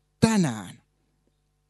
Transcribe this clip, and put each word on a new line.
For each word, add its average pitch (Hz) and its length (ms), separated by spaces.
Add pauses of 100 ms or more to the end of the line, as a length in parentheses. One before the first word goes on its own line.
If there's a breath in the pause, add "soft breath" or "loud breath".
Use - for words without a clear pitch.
(200)
Tänään. 156 600 (880)